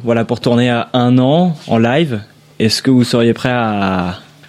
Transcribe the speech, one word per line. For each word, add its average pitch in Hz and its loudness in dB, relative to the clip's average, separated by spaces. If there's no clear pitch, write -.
voilà, 117 0
pour 113 -4
tourner 123 2
à 120 -2
un 123 2
an 156 2
en 113 0
live, 120 0
est-ce 110 0
que 135 0
vous 127 4
seriez 117 2
prêt 127 -4
à, 98 -4